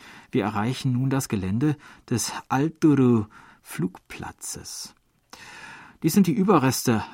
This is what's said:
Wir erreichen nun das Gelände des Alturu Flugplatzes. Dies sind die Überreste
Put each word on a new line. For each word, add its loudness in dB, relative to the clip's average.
Wir 0
erreichen -2
nun 0
das -2
Gelände -2
des -4
Alturu 2
Flugplatzes. -12
Dies 2
sind 6
die 2
Überreste 2